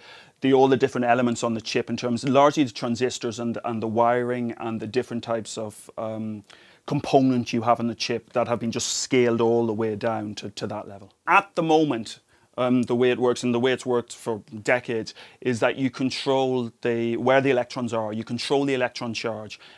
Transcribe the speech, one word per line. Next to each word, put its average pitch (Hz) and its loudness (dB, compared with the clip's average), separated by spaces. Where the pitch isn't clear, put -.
the, 135 4
all 131 8
the 135 6
different 123 0
elements 120 2
on 117 0
the 113 -4
chip - -4
in 117 -4
terms, 120 -4
largely 143 4
the 120 -6
transistors 120 -4
and, 117 -6
and 113 -4
the 113 -4
wiring 120 0
and 113 -8
the 110 -8
different 120 -4
types 117 -6
of, 107 -12
um, 110 -8
component 131 2
you 120 0
have 117 4
in 117 -2
the 110 -4
chip - -6
that 117 0
have 117 0
been 113 -4
just - -4
scaled 120 4
all 117 2
the 110 -2
way 110 -2
down 107 -6
to, 107 -12
to - -10
that 107 -10
level. 98 -20
At 190 2
the 180 0
moment, 156 2
um, 123 2
the 120 -2
way 123 4
it 123 0
works, 123 0
and 123 0
the 120 2
way 131 2
it's 123 -4
worked 120 -2
for 113 -8
decades, 120 -2
is 123 0
that 127 2
you 135 0
control 131 -2
the, 117 0
where 127 4
the 131 2
electrons 123 -2
are, 110 -2
you 110 -6
control 139 -2
the 139 0
electron 123 -4
charge, 107 -8